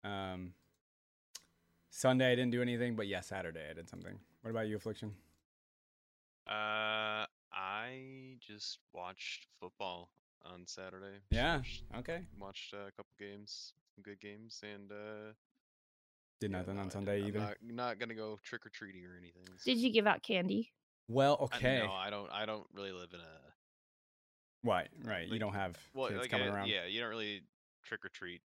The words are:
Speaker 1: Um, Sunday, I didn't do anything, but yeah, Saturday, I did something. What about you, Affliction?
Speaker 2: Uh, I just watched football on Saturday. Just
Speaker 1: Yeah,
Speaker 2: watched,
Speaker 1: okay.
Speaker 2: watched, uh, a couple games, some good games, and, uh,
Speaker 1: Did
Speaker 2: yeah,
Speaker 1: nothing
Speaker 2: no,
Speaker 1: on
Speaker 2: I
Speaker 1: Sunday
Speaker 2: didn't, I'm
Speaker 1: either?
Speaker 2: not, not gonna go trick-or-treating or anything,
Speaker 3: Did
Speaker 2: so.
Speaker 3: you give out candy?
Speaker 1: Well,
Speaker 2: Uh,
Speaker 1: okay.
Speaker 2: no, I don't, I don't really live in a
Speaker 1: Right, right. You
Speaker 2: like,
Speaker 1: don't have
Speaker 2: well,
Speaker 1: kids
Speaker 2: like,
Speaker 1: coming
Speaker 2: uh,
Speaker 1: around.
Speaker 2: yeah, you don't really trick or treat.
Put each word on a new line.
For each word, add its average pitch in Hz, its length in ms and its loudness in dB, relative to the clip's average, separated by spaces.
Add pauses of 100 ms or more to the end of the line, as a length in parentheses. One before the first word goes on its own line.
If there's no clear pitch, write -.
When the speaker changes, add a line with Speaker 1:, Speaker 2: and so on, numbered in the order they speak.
Speaker 1:
Um, 92 520 -4 (1400)
Sunday, 127 420 8
I - 20 10
didn't 123 160 4
do 123 120 4
anything, 120 340 2
but 107 100 0
yeah, 95 140 2
Saturday, 82 500 -4
I 80 40 -6
did 82 140 -10
something. 95 300 -10 (240)
What 113 80 -4
about 113 160 2
you, 107 100 0
Affliction? 107 380 -4 (1300)
Speaker 2:
Uh, 107 800 2 (260)
I 131 880 -6
just - 400 -10 (120)
watched - 540 -8 (140)
football 90 500 -6 (340)
on 90 220 -14
Saturday. 95 520 -10 (120)
Just - 0 -
Speaker 1:
Yeah, 147 280 4
Speaker 2:
watched, - 260 -6 (140)
Speaker 1:
okay. 165 240 -6 (160)
Speaker 2:
watched, 98 360 -12
uh, 101 140 -8
a 98 40 -14
couple - 280 -14
games, 101 540 -10 (200)
some 104 80 -20
good 101 180 -12
games, 107 440 -12
and, 101 260 -10
uh, 107 420 -10 (1080)
Speaker 1:
Did 104 100 0
Speaker 2:
yeah, 92 80 0
Speaker 1:
nothing 92 180 -2
Speaker 2:
no, 101 40 -2
Speaker 1:
on 98 60 -2
Speaker 2:
I 95 40 -2
Speaker 1:
Sunday 101 300 2
Speaker 2:
didn't, - 20 2
I'm 101 60 2
Speaker 1:
either? 104 120 0
Speaker 2:
not, 104 220 -2
not 117 360 -2
gonna 117 160 -4
go 107 280 -4
trick-or-treating 98 640 -10
or 90 120 -14
anything, 90 280 -16 (200)
Speaker 3:
Did 254 120 6
Speaker 2:
so. 226 40 2
Speaker 3:
you 240 120 4
give 214 140 8
out 202 160 6
candy? 196 500 2 (360)
Speaker 1:
Well, 135 280 8 (160)
Speaker 2:
Uh, 123 40 0
Speaker 1:
okay. 123 280 6
Speaker 2:
no, 95 80 2
I 95 160 0
don't, 101 220 -2
I 107 160 0
don't 107 260 -2
really 98 200 -6
live 90 200 -8
in 87 80 -10
a 80 340 -16 (1080)
Speaker 1:
Right, 95 260 4 (160)
right. 95 220 -2
You 95 60 -2
Speaker 2:
like, 113 80 0
Speaker 1:
don't 104 140 0
have 95 240 0 (160)
Speaker 2:
well, 131 140 0
Speaker 1:
kids 104 120 0
Speaker 2:
like, 127 100 -2
Speaker 1:
coming 127 180 2
Speaker 2:
uh, 101 40 2
Speaker 1:
around. 101 160 2
Speaker 2:
yeah, 95 180 2
you 104 140 -2
don't 120 100 0
really 104 320 -2 (400)
trick - 220 -6
or 95 60 -6
treat. 87 360 -8